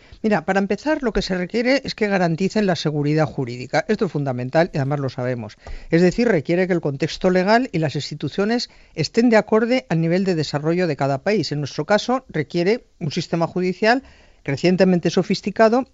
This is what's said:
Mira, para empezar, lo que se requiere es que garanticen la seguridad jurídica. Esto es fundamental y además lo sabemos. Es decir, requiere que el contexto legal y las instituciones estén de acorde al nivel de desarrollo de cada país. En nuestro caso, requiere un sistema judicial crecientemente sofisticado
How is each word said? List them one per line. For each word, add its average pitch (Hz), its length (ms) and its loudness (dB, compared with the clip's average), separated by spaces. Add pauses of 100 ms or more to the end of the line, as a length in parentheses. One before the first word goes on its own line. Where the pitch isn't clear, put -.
(220)
Mira, 208 220 0
para 190 140 0
empezar, 277 440 -2
lo 226 100 -2
que - 100 0
se 185 140 -4
requiere 233 480 -2
es - 100 -8
que 208 140 -2
garanticen 190 580 0
la 180 80 2
seguridad 151 520 0
jurídica. 127 600 -4
Esto 214 200 0
es 156 60 -6
fundamental 139 600 0
y 170 60 -2
además 139 220 -2
lo 135 100 -4
sabemos. 123 460 -6 (340)
Es 165 100 4
decir, 180 260 4
requiere 175 400 2
que 185 60 -2
el 170 80 0
contexto 156 500 -2
legal 208 400 2
y 175 80 -2
las 156 180 -2
instituciones 196 720 -4 (240)
estén 226 340 2
de 226 80 6
acorde 226 520 2
al 165 120 0
nivel 175 240 2
de 185 100 0
desarrollo 160 520 -2
de 147 100 -2
cada 139 260 -2
país. 196 300 0
En 147 80 -2
nuestro 147 240 -6
caso, 214 440 0
requiere 202 580 -2 (120)
un 151 140 -6
sistema 165 340 -2
judicial 185 560 0 (400)
crecientemente 180 680 2
sofisticado 220 840 0